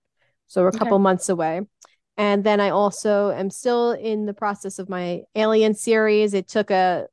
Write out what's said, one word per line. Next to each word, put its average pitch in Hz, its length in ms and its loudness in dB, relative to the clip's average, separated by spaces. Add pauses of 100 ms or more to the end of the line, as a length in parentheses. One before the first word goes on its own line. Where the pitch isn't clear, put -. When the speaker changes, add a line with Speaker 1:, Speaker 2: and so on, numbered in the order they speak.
(460)
Speaker 1:
So - 160 -2
we're 180 60 4
a - 20 0
Speaker 2:
Okay. 220 80 -4
Speaker 1:
couple 220 200 2
months 190 300 2
away. 170 320 -2 (560)
And 202 260 0
then 208 180 2
I 202 100 2
also 202 600 0
am 185 200 -4
still 240 420 -2
in 214 340 -4
the 202 80 -6
process 202 440 -8
of 185 120 -12
my 180 320 -6 (120)
Alien 220 400 2
series. 214 600 2
It 190 140 -2
took 208 220 -2
a 185 420 2